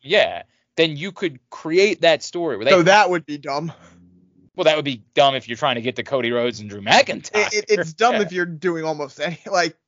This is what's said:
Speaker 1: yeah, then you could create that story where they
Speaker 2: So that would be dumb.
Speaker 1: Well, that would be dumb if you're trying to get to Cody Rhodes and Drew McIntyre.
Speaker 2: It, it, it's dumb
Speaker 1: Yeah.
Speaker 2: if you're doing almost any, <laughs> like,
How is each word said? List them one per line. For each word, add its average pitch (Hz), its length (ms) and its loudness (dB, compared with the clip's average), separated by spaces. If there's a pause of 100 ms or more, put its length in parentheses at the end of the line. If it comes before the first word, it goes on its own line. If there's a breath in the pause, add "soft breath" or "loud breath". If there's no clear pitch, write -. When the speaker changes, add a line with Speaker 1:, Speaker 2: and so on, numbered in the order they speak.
Speaker 1:
yeah, 131 420 0 (340)
then 160 200 0
you 180 160 -8
could 160 280 -8 (100)
create 180 520 0
that 160 200 4
story 165 340 -6
where 101 80 -8
they 131 60 2
Speaker 2:
So 180 140 6
that 190 260 6
would 170 160 -4
be 147 100 -10
dumb. 147 360 -8 (840 soft breath)
Speaker 1:
Well, 180 100 -2
that 156 120 6
would 151 80 -4
be 127 200 -8 (100)
dumb 139 220 4
if 120 120 -8
you're 120 80 -6
trying 131 200 0
to 117 40 -6
get 120 160 -6
to 120 60 -8
Cody 120 300 -2
Rhodes 120 260 -2
and 104 100 -14
Drew 101 140 -12
McIntyre. 202 640 0
Speaker 2:
It, 214 80 -6
it, 208 140 -4
it's 175 240 0
dumb 220 240 2
Speaker 1:
Yeah. 208 60 0
Speaker 2:
if 175 100 -6
you're 180 120 -4
doing 165 400 -6
almost 151 360 -8
any, 156 220 -6
<laughs> 220 80 -12
like, 175 260 0 (120)